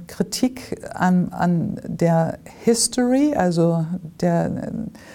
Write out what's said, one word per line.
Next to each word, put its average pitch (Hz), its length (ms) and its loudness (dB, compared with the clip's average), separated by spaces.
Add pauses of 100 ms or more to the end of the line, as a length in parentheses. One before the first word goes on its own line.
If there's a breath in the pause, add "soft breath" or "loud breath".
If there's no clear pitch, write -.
Kritik - 720 -4 (140)
an, 180 380 2
an 175 560 0
der 165 520 0 (240)
History, 254 720 2
also 165 520 2 (340)
der, 170 240 2
äh, - 260 -6 (440 loud breath)